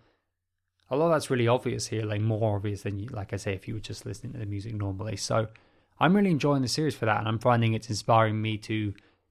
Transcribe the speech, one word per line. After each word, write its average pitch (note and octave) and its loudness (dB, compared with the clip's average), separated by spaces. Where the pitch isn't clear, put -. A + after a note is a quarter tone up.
A B2+ -2
lot D#3+ 4
of E3+ 4
that's C#3+ 0
really A#2+ 4
obvious A#2 0
here, A2 -4
like, G#2+ -2
more G#2+ 2
obvious G2+ -4
than, G2+ -4
you, G#2 -8
like G#2+ -10
I G#2 -2
say, G2+ -4
if F#2+ -10
you A2 -6
were A2 -6
just - -12
listening A#2 -10
to A#2+ -10
the A2 -8
music G#2 -8
normally. G2+ -4
So A2+ 0
I'm D#3 4
really G3+ 4
enjoying C#3+ 2
the B2+ 0
series D3+ -2
for - -4
that, G#2+ 2
and G#2+ -4
I'm A2 0
finding A#2 4
it's A2 -6
inspiring A2 4
me A2 -2
to, G#2+ -4